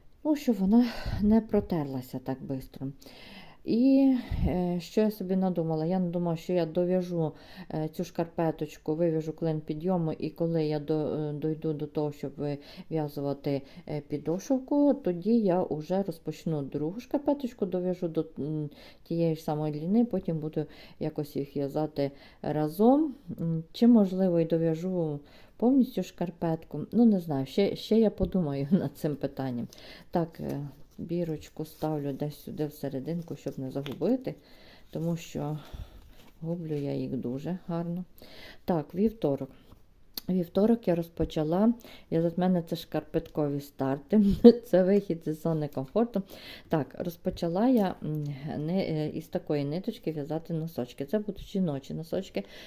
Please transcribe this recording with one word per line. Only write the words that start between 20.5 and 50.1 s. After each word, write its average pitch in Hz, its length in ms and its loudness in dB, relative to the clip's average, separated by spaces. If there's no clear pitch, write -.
якось 151 360 -4
їх 139 220 -6
в'язати 143 540 -2
разом. 208 720 2
М, 165 320 -2
чи, - 160 4
можливо, 190 520 6
і 165 60 4
дов'яжу 165 720 0
повністю 240 460 4
шкарпетку. 165 760 -4
Ну, 233 140 6
не 208 140 6
знаю, 147 260 -2
ще, 202 300 2
ще - 240 2
я 220 100 6
подумаю 165 580 0
<laughs> 139 40 0
над 175 260 2
цим 151 180 -2
питанням. 131 520 -4
Так, 165 280 -2
е, 143 280 -6
бірочку 165 680 -6
ставлю 147 480 -4
десь 147 300 -6
сюди - 220 -6
всерединку, 143 720 -6
щоб 143 240 -8
не 131 120 -6
загубити, 151 640 -2
тому 165 260 -2
що 151 420 -6
гублю 160 340 -6
я 143 180 -2
їх 135 180 -4
дуже 139 460 -6
гарно. 170 380 -4
Так, 170 300 -2
вівторок. 175 540 0
Вівторок 190 580 2
я 175 80 4
розпочала, 170 760 0
я, 165 120 2
за 170 160 2
мене 180 240 4
це 165 140 -4
шкарпеткові 151 840 -4
старти, 143 600 2
<laughs> 233 220 12
це 180 180 6
вихід 190 420 2
із 156 160 -6
зони 160 260 0
комфорту. 202 540 -2
Так, - 300 -2
розпочала 175 680 -2
я, 226 360 4
м, 151 200 -4
не, 165 220 -2
е, 156 300 -2
із - 180 -8
такої 151 380 -2
ниточки 170 460 -4